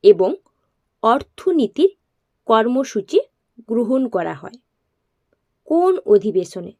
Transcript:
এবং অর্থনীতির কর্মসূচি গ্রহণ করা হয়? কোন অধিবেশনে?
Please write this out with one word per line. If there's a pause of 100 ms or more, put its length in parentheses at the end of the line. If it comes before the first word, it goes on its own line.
এবং (720)
অর্থনীতির (580)
কর্মসূচি (520)
গ্রহণ (120)
করা
হয়? (1080)
কোন (220)
অধিবেশনে?